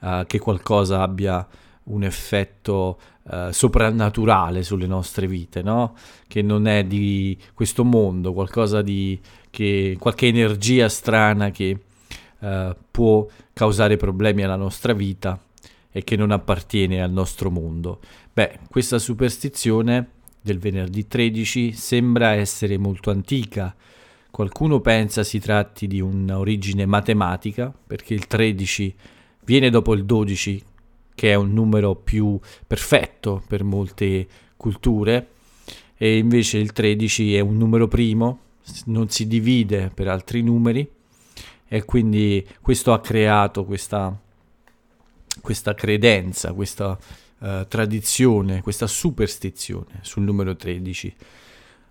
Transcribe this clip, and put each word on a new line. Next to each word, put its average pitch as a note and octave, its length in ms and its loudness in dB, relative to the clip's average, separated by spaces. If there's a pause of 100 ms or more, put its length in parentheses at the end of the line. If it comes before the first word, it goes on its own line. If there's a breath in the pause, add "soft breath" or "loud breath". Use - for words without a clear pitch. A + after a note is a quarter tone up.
eh, F#2 260 -4
che G#2 120 -2
qualcosa G2 640 0
abbia F#2 460 -2 (380 soft breath)
un G#2 180 -4
effetto, G2 960 -4 (300 soft breath)
eh, F2+ 220 -8
soprannaturale G#2+ 1120 2
sulle F#2 240 -4
nostre F#2 400 -4
vite, F2+ 340 -8
no? A2+ 340 -2 (320 loud breath)
Che G#2+ 140 -2
non G#2 260 2
è G#2 160 2
di G2 540 -2 (160 soft breath)
questo A#2+ 300 -2
mondo, F#2+ 500 2
qualcosa G#2 480 0
di, G2 380 -2 (300 soft breath)
che, G2 500 0
qualche A#2+ 280 2
energia A2+ 640 4
strana G#2+ 640 2
che, G2 280 -4 (600 loud breath)
eh, F#2 360 -4 (160)
può G#2+ 340 4 (280 loud breath)
causare G#2 440 2
problemi G2+ 460 0
alla F#2+ 120 -2
nostra G2 380 -2
vita G2 460 -4 (520 soft breath)
e G2 120 -6
che - 120 -2
non G#2 160 2
appartiene F#2 720 0
al F2+ 100 -2
nostro F#2 380 -4
mondo. E2+ 500 -6 (340 loud breath)
Beh, - 340 -2
questa B2 320 0
superstizione A#2+ 1080 0 (320)
del G2+ 180 -4
venerdì F#2+ 480 -4
tredici A2+ 640 0
sembra A#2+ 640 2
essere G2+ 440 -2
molto G2 320 -2
antica. G2+ 640 -4 (640 soft breath)
Qualcuno C3 460 0
pensa A2 420 2
si G#2+ 160 -2
tratti G#2 480 -2
di F#2+ 140 -2
un'origine G2 840 -2
matematica, G#2 880 0 (140)
perché - 260 -8
il G2+ 140 -4
tredici G2+ 640 0 (520 soft breath)
viene B2+ 240 6
dopo A2+ 240 4
il G2 100 2
dodici, G2+ 580 0 (540)
che A2 160 2
è G2+ 40 4
un G2+ 180 2
numero G#2+ 420 2
più G#2 420 0 (300 loud breath)
perfetto - 800 0
per G2 160 -4
molte G2 640 -2 (300 soft breath)
culture, A2+ 720 0 (640 loud breath)
e A2 220 2
invece A2+ 400 4
il G#2+ 160 0
tredici G#2+ 600 0
è G2+ 60 4
un G#2 160 0
numero A2+ 320 4
primo, A#2 520 0 (220)
s-, - 260 -18
non A2 200 0
si G#2+ 200 -4
divide A2 640 2
per G2 160 -4
altri F#2+ 320 -4
numeri, A#2 440 2 (800 loud breath)
e G#2+ 200 -4
quindi G#2+ 600 2 (140 loud breath)
questo B2+ 320 2
ha A2 80 4
creato G#2 640 2
questa, G2 560 -6 (1200)
questa - 360 -6
credenza, G#2 760 2
questa, G2 480 -6 (400 soft breath)
eh, G2 300 -6
tradizione, G#2+ 920 0
questa G#2 240 -6
superstizione G2 1160 -6
sul - 220 -6
numero G2 340 -2
tredici. F2+ 560 -8 (760 soft breath)